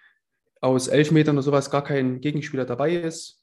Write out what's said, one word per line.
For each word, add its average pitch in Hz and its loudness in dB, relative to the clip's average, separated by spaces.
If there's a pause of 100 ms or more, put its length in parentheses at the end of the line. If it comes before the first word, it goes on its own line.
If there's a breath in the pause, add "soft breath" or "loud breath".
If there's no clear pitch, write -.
(600 soft breath)
aus 127 0
elf 151 4
Metern 151 4
oder 135 0
sowas 139 0
gar 143 0
kein 127 -2
Gegenspieler 143 -4
dabei 135 -2
ist, 165 -8